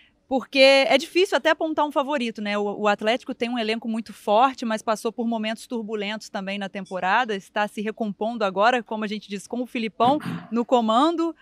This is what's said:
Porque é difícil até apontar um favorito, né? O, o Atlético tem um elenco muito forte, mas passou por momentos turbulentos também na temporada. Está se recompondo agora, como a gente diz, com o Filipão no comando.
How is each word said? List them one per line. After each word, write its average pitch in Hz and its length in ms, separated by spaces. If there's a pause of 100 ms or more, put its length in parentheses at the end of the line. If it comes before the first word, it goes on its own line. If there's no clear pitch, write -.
(320)
Porque 269 280
é 269 360
difícil 339 400
até 294 140
apontar 320 380
um 285 40
favorito, 262 480
né? 208 160
O, 208 260
o 208 60
Atlético 214 460
tem 233 160
um 247 80
elenco 226 300
muito 220 260
forte, 240 500
mas 220 200
passou 220 280
por 233 140
momentos 220 400
turbulentos 214 640
também 196 300
na 196 100
temporada. 196 680
Está 208 320
se 214 140
recompondo 214 640
agora, 208 380
como 214 200
a 214 40
gente 208 200
diz, 196 200
com 247 160
o - 20
Filipão 240 540 (320)
no 240 120
comando. 285 800